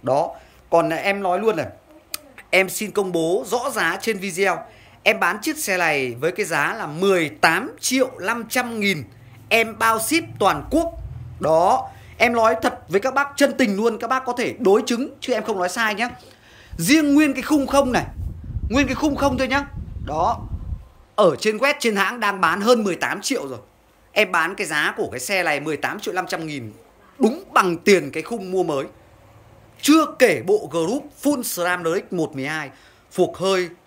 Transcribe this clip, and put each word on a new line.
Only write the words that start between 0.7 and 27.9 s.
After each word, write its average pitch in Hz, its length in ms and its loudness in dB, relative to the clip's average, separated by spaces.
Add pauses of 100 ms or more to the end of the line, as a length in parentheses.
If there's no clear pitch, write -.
em 196 340 -2
nói 180 160 0
luôn 220 160 2
này, 143 100 -4 (840)
em 185 200 4
xin 208 220 -6
công 196 200 -2
bố 170 360 0
rõ 240 220 -2
giá 190 320 0
trên 220 160 -2
video. 185 400 -2 (460)
Em 202 160 4
bán 185 220 0
chiếc 302 160 -4
xe 196 200 -2
này 139 420 0
với 160 120 0
cái 196 140 -4
giá 156 280 0
là 208 140 -8
mười 170 420 2
tám 180 500 2
triệu 262 300 0 (100)
năm 226 300 -4
trăm 240 300 -4
nghìn. 190 240 -2 (460)
Em 226 300 2
bao 226 200 2
ship 330 240 0 (160)
toàn 165 320 2
quốc. 330 200 0 (480)
Đó, 180 500 2 (280)
em 240 160 2
nói 226 280 4
thật - 180 -2 (100)
với 190 120 2
các 254 120 -2
bác 277 220 0
chân 262 220 4
tình 202 200 2
luôn, 220 200 0
các 226 100 -8
bác 254 180 -2
có 240 120 -4
thể 160 220 -2
đối 208 260 4
chứng 247 240 -2 (100)
chứ 254 140 -4
em 214 100 -2
không 214 140 -4
nói 180 120 -2
sai 220 260 -2
nhá. 233 140 -4 (680)
Riêng 285 360 4
nguyên 294 200 6
cái 262 80 -6
khung 277 260 2
không 262 240 2
này, 175 140 2 (640)
nguyên 269 180 2
cái 262 80 -2
khung 285 200 0
không 262 220 0
thôi 262 100 0
nhá. 277 180 0 (400)
Đó, 170 340 -2 (760)
ở 175 240 6
trên 214 180 0
web, 269 220 2
trên 226 160 2
hãng 202 240 0
đang 196 220 0
bán 175 200 2
hơn 226 220 4
mười 185 120 0
tám 151 260 -4
triệu 226 260 -4
rồi. 123 120 -10 (520)
Em 208 200 2
bán 175 240 0
cái 196 120 -6
giá 160 300 0
của 185 140 -4
cái 123 80 -8
xe 190 240 -2
này 151 160 0
mười 151 180 -4
tám 143 220 -4
triệu - 140 -6
năm 185 140 -4
trăm 165 200 -6
nghìn, 123 240 -8 (480)
đúng 269 240 2 (100)
bằng 190 240 4
tiền 170 340 4